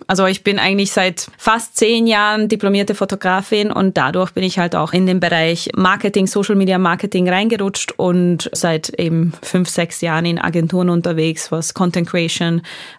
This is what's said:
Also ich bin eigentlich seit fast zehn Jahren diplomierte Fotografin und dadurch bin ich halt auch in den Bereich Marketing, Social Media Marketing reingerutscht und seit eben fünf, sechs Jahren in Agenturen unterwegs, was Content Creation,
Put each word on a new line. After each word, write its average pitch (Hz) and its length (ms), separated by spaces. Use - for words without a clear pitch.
Also 190 220
ich 190 160
bin 202 160
eigentlich 196 320
seit 185 340
fast 226 360
zehn 226 300
Jahren 214 420
diplomierte 202 460
Fotografin 196 800
und 190 260
dadurch 170 320
bin 185 140
ich 185 160
halt 175 160
auch 160 180
in 185 140
den 185 120
Bereich 170 560
Marketing, 196 520
Social 202 280
Media 190 220
Marketing 180 500
reingerutscht 196 680
und 175 560
seit 160 360
eben 165 420
fünf, 185 280
sechs 170 320
Jahren 165 240
in 170 120
Agenturen 175 540
unterwegs, 160 600
was 160 220
Content 175 340
Creation, 170 540